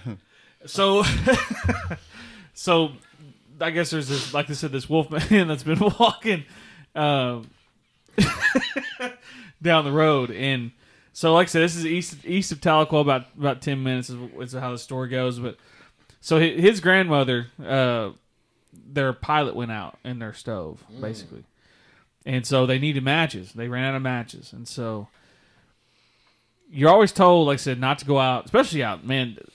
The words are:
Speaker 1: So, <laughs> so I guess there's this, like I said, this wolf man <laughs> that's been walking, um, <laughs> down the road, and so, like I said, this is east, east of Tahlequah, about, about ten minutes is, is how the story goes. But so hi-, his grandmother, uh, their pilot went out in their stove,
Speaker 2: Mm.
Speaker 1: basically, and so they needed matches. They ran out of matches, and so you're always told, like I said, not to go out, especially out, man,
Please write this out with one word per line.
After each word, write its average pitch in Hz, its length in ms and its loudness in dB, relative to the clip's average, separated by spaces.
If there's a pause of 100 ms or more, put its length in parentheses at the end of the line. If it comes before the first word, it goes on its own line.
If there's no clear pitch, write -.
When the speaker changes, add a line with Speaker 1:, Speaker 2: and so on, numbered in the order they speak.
(680)
Speaker 1:
So, 196 380 2 (680)
<laughs> - 800 -14
so 165 380 0 (680)
I 165 100 -4
guess 165 200 -2
there's 151 180 -4
this, 131 260 -4
like 143 160 -2
I 143 40 -8
said, 143 180 -8
this 131 160 -6
wolf 156 220 0
man 170 380 2
<laughs> - 0 -
that's 139 140 -4
been 156 160 0
walking, 208 680 2 (500)
um, 127 560 -2 (680)
<laughs> 202 40 4 (1400)
down 160 220 4
the 139 80 -2
road, 143 380 4
and 120 420 -4 (400)
so, 165 220 2
like 175 120 6
I - 40 -6
said, 165 120 4
this 170 140 0
is 165 100 -6
east, 170 380 -4
east 185 260 -2
of 151 100 -10
Tahlequah, 156 400 4
about, 135 260 2 (120)
about 139 240 -2
ten 135 220 -4
minutes 127 260 -4
is, 123 80 -12 (220)
is 123 120 -12
how 127 200 -8
the 120 60 -10
story 127 300 -8
goes. 127 300 -4
But 120 180 -10 (640)
so 160 200 0
hi-, 165 160 2
his 190 240 4
grandmother, 151 680 2 (180)
uh, 123 460 0 (640)
their 139 400 -4
pilot 151 420 -2
went 117 160 -6
out 104 340 -10
in 123 140 -10
their 110 140 -10
stove, 90 500 -10 (100)
Speaker 2:
Mm. 120 80 -18
Speaker 1:
basically, 104 440 -12 (840)
and 127 180 -2
so 131 220 2
they 131 140 0
needed 139 240 -2
matches. 131 480 -2
They 117 160 -10
ran 123 160 -6
out 135 100 -4
of 135 80 -6
matches, 123 500 -8
and 117 140 -16
so 110 400 -8 (1600)
you're 151 220 4
always 202 220 8
told, 175 340 6
like 143 80 2
I - 40 -2
said, 127 200 -4
not 135 220 -2
to - 60 -16
go 139 120 2
out, 127 280 0
especially 175 360 2
out, 101 240 -6
man, 127 320 -4 (160)